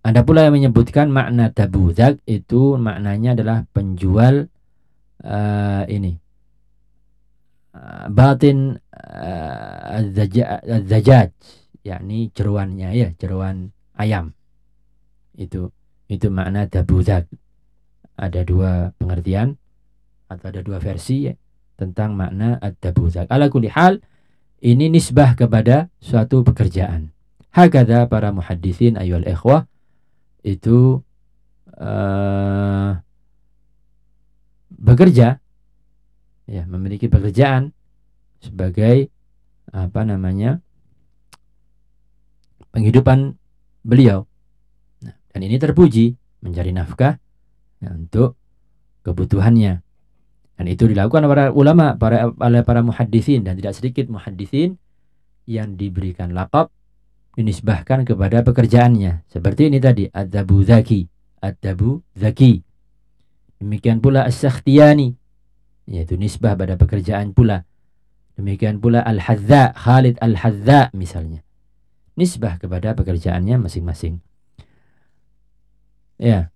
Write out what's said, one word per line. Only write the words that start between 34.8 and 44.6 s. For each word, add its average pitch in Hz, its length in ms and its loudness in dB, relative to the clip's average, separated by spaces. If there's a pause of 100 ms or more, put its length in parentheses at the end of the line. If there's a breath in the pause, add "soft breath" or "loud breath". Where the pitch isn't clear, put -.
ya, 101 160 -10
memiliki 95 480 -8
pekerjaan 131 640 0 (640)
sebagai, 107 720 0 (560)
apa 95 360 -6
namanya, 101 560 -4 (2000)
penghidupan 131 640 2 (480)
beliau. 113 400 4 (800)